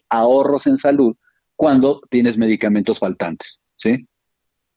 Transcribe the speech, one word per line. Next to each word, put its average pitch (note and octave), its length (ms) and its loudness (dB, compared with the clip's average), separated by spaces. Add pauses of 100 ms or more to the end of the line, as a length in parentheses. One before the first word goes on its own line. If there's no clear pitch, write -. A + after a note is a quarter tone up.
ahorros C3 560 0
en C3+ 100 2
salud C#3 400 0 (400)
cuando C#3 540 2
tienes A#2+ 260 0
medicamentos G#2+ 600 0
faltantes? - 640 -8 (140)
¿Sí? A#3+ 320 -4 (680)